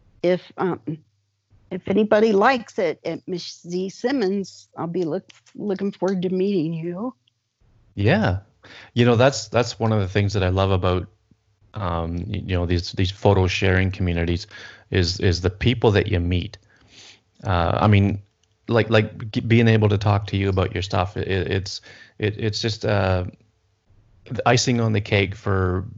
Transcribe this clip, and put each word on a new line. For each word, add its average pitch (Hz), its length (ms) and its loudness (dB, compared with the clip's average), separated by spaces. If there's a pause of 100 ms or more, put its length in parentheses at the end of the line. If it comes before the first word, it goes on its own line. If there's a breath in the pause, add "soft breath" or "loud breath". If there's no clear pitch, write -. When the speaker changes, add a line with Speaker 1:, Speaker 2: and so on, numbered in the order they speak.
(240)
Speaker 1:
if, 175 340 0
um, 180 220 -2 (920)
if 185 160 -10
anybody 214 460 2
likes 226 460 0
it 170 260 -2
at 165 220 -8
Miss 175 400 -10
Z 185 220 -4
Simmons, 202 760 -4 (100)
I'll 151 100 -6
be 180 180 -4
look-, 165 260 -6 (240)
looking 196 360 -4
forward 190 320 -4
to 185 60 -2
meeting 185 440 -2
you. 175 420 -8 (800)
Speaker 2:
Yeah. 107 440 2 (540 loud breath)
You 120 120 4
know, 120 100 6
that's, 131 320 4
that's 120 320 0
one 110 140 2
of 107 80 2
the 95 60 0
things 98 260 0
that 98 100 0
I 92 60 2
love 95 220 2
about, 92 360 0 (640)
um, 85 440 -4
y-, 101 280 -6
you 92 120 -4
know, 87 80 0
these, 87 260 -2
these 95 200 -2
photo 95 360 4
sharing 92 440 2
communities 85 560 -2 (420 loud breath)
is, 90 320 0
is 85 200 0
the 90 80 0
people 120 420 2
that 98 160 2
you 90 120 0
meet. 87 380 -2 (840 loud breath)
Uh, 87 380 0
I 107 60 4
mean, 101 340 2 (460)
like, 110 220 2
like 110 420 0
g-, - 100 -4
being 113 280 4
able 110 200 4
to 101 80 2
talk 101 300 0
to 98 100 -4
you 98 120 0
about 95 240 0
your 92 100 -4
stuff, 95 320 -2
it, - 120 -6
it's, 95 540 -4 (380 loud breath)
it, 107 180 -4
it's 107 240 -4
just, 110 240 -6
uh, 95 380 0 (1000)
the - 220 -4
icing 120 340 2
on 113 120 2
the 107 80 0
cake 98 340 0
for 92 500 -2 (120)